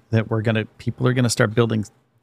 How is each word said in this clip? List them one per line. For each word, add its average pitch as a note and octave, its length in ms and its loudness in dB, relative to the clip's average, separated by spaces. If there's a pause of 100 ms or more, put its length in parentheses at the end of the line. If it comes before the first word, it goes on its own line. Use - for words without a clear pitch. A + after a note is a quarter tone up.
(120)
that A2+ 180 0
we're A2+ 120 -2
gonna, A2 240 0 (120)
people - 300 -6
are B2 60 2
gonna B2 160 2
start G#2+ 260 0
building A2+ 280 0 (400)